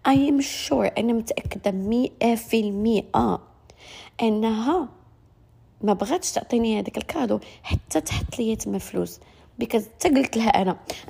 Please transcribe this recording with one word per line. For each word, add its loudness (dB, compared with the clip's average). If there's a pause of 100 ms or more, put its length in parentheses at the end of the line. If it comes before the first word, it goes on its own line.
I 6
am 4
sure، -2
انا 2
متاكده -2
مية 0
في 0
المية 0 (1160)
انها 0 (920)
ما 2
بغاتش -2
تعطيني 0
هذاك -6
الكادو -2 (220)
حتى -2
تحط -6
لي 0
تما -4
فلوس، -6 (420)
because 0 (120)
حتى 0
قلت 2
لها 2
انا، 2 (320)